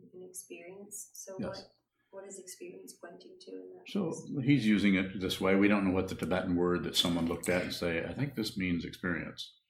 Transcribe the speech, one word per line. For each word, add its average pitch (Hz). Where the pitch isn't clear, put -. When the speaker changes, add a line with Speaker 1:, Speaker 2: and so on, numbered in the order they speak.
Speaker 1:
an 370
experience. -
So -
Speaker 2:
Yes. -
Speaker 1:
what, -
what 196
is 196
experience 185
pointing 175
to 190
in 185
that -
Speaker 2:
So 175
Speaker 1:
case? 139
Speaker 2:
he's 135
using 101
it 92
this 92
way. 95
We 101
don't 101
know 92
what 92
the -
Tibetan 90
word 87
that 80
someone 85
looked 85
at 90
and 67
say, 85
"I 82
think 143
this 107
means 87
experience." -